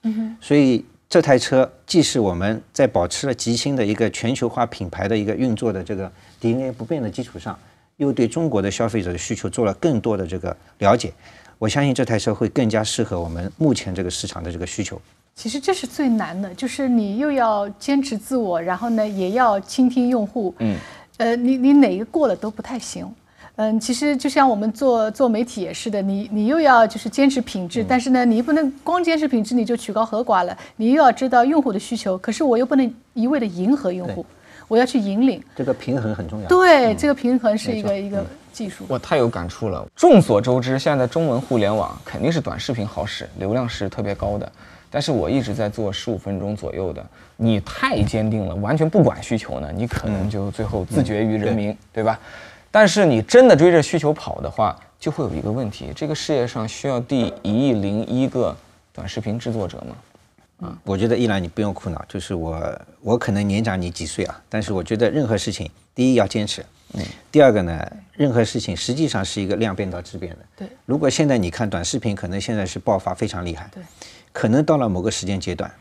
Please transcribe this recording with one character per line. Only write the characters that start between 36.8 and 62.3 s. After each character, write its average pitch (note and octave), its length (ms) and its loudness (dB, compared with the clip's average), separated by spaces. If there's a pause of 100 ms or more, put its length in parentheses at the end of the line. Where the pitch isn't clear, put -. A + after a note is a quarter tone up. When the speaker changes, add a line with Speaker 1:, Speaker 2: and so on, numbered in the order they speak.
Speaker 2:
嗯。 - 40 -4
Speaker 1:
这 D4 100 0
个 C#4+ 60 4
平 B3+ 240 0
衡 A3 200 0
是 G#3+ 140 -4
一 A3 100 -4
个， G#3 80 -2
Speaker 2:
没 G3 120 -2
错。 G3+ 60 -8
Speaker 1:
一 - 20 -8
个 G3 160 -4 (260)
技 - 160 -10
术。 - 180 -14
Speaker 2:
嗯。 - 40 -18
Speaker 3:
我 B2+ 100 -2
太 - 180 0
有 A#2+ 120 4
感 F2 180 -6
触 G#2 220 -6
了。 C#2+ 160 -6 (100)
众 D4 260 8
所 G#2+ 200 4
周 B2 180 2
知， C3 200 0
现 D3 180 2
在 B2+ 80 2
中 E3 220 0
文 B2 120 0
互 B2+ 180 -2
联 G#2 180 2
网 - 280 -2
肯 - 180 -8
定 C3+ 100 2
是 E3 100 -2
短 - 180 -8
视 B2+ 140 -4
频 A2+ 120 -2
好 G2+ 200 -6
使， - 320 -10
流 F#2+ 160 -2
量 B2 140 -2
是 G2+ 200 -6
特 - 140 -8
别 G2+ 140 -4
高 G#2 220 -4
的。 - 140 -10 (420)
但 D3 80 -2
是 D3 80 -4
我 G2 200 0
一 C3+ 120 2
直 A2 120 -4
在 G#2 160 -2
做 G#2 220 -4
十 - 200 -6
五 G2+ 60 -2
分 G2 200 -6
钟 G2 160 -4
左 G#2 220 -8
右 F2+ 160 -4
的， - 140 -12 (320)
你 A2+ 240 2
太 F#3 420 -2
坚 A2 260 0
定 G#2+ 160 -2
了， E2+ 100 -6
完 G#2 200 -2
全 D#3+ 140 0
不 G3 120 4
管 - 220 2
需 - 140 -2
求 C2 240 -6
呢， D2 120 -8
你 G#2+ 140 -4
可 - 220 -6
能 G2+ 200 -2
就 G2 220 -6
最 A2 140 -6
后 F#2+ 180 -4
自 A#2 180 0
绝 G#2+ 220 0
于 A2 140 0
人 A2 180 0
民， G#2 140 -2
Speaker 2:
嗯。 - 20 -4
嗯， G2+ 60 -10 (160)
对。 A2+ 80 -4
Speaker 3:
对 - 20 -2
吧？ A2 160 0 (500)
但 G#3+ 160 8
是 G3 200 4
你 B2 160 4
真 B3 260 10
的 G3+ 80 10
追 E3 160 8
着 E3+ 100 8
需 E3 160 -2
求 D3+ 140 2
跑 - 300 -6
的 - 100 -6
话， G#2 260 0 (220)
就 - 100 -4
会 D3+ 140 -4
有 A#2 100 -4
一 D#2 60 -4
个 - 100 -4
问 A2+ 220 -4
题， C#2 240 -12
这 D#3 120 -6
个 D3+ 60 -4
世 D#3 200 -4
界 B2 120 2
上 A#2 220 -6
需 C#3 220 -6
要 B2+ 100 0
第 A#2+ 420 0
一 A#2+ 280 2
亿 - 20 4
零 G#2 340 0
一 C3 220 0
个 A2 260 -2 (380)
短 E2+ 160 -12
视 G#2+ 140 -8
频 A2 180 -4
制 A#2+ 140 -6
作 G#2+ 120 -4
者 - 120 -10 (100)
吗？ - 800 -18
啊。 F2 160 -14
Speaker 2:
我 G2 140 -2
觉 G#2+ 100 2
得 A2+ 100 2
一 B2 100 2
兰 G2 140 0
你 E2+ 60 -6
不 D#2+ 140 -6
用 G#2 120 -2
苦 - 160 -8
恼， D#2 200 -8
就 G2+ 100 -8
是 F#2+ 160 -8